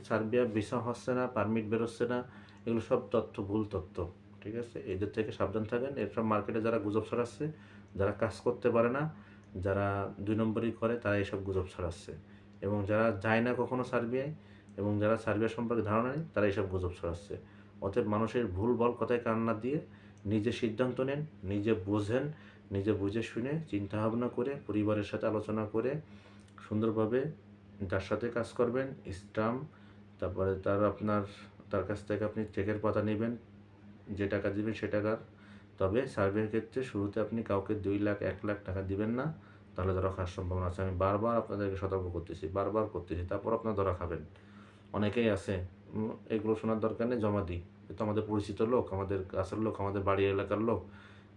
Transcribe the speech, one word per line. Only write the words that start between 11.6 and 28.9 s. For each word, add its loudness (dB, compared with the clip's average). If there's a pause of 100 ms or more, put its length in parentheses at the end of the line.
ছড়াচ্ছে। -4 (480)
এবং 0
যারা 4
যায় 4
না 2
কখনো 0
সার্বিয়ায়, -2 (440)
এবং 2
যারা 4
সার্বিয়া 2
সম্পর্কে 0
ধারণা 2
নেই, -4
তারা 4
এইসব 2
গুজব 0 (100)
ছড়াচ্ছে। -6 (440)
অতএব 0
মানুষের 2
ভুল 2
ভাল 4
কথায় 2
কান 2
না 2
দিয়ে 0 (460)
নিজে 2
সিদ্ধান্ত 0
নেন, 0 (180)
নিজে 2
বোঝেন, 0 (380)
নিজে 2
বুঝে 0
শুনে -2 (100)
চিন্তাভাবনা 0
করে -2 (120)
পরিবারের 2
সাথে -2
আলোচনা 0
করে -2 (680)
সুন্দরভাবে 2 (500)
যার 0
সাথে -2
কাজ -2
করবেন, 2 (240)